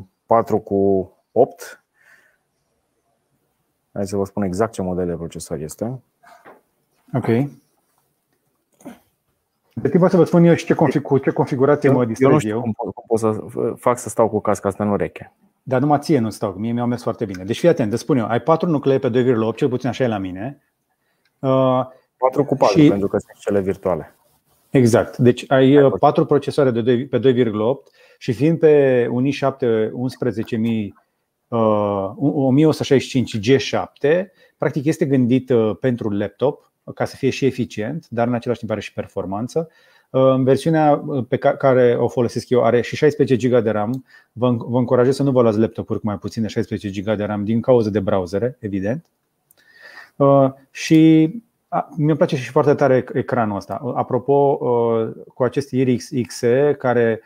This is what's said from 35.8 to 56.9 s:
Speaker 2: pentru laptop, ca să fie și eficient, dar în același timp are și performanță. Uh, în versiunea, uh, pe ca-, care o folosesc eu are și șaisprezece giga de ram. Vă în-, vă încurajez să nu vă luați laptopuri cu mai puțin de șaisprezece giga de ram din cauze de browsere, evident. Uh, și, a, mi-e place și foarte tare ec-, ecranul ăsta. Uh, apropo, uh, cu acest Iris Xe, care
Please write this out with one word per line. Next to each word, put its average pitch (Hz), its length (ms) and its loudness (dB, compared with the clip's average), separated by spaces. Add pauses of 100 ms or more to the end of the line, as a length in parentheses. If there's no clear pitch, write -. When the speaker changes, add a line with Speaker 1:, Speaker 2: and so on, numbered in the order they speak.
Speaker 2:
pentru 123 280 -2
laptop, 104 560 -4 (300)
ca 123 100 -6
să - 120 -10
fie 135 140 -2
și - 160 -2
eficient, 127 600 -4
dar 117 180 -2
în 123 80 -2
același 117 240 -4
timp 107 120 -10
are 107 100 -4
și - 120 -14
performanță. 104 760 -8 (420)
Uh, 131 120 0
în 131 220 4
versiunea, 147 600 2
uh, 135 220 -4
pe 131 80 -2
ca-, - 200 0
care 123 420 2
o 123 100 0
folosesc 120 400 -4
eu 123 160 2
are 117 160 2
și - 160 -8
șaisprezece 139 420 2
giga 120 220 2
de 110 100 0
ram. 107 340 -4 (280)
Vă 117 140 -2
în-, 123 100 2
vă 117 220 -4
încurajez 123 360 2
să 139 80 -4
nu 139 80 2
vă 127 120 4
luați 110 160 2
laptopuri 104 420 -2
cu - 60 -8
mai 104 120 -4
puțin 113 240 -8
de 104 60 -4
șaisprezece 104 440 -6
giga 101 220 -4
de 104 100 -4
ram 104 200 -6
din 113 160 -2
cauze 117 300 2
de 101 100 0
browsere, 98 600 -2
evident. 101 460 -6 (1120)
Uh, 139 360 4 (180)
și, 160 600 4 (380)
a, - 280 -6
mi-e 151 180 0
place 170 220 0
și 127 140 -8
foarte 147 240 2
tare 131 220 2
ec-, 123 180 -4
ecranul 117 420 -2
ăsta. 98 260 -10
Uh, 123 140 -6
apropo, 139 640 0
uh, 117 520 -2 (220)
cu 127 100 -2
acest 135 260 -4
Iris 127 400 -2 (160)
Xe, 135 520 0
care 117 480 0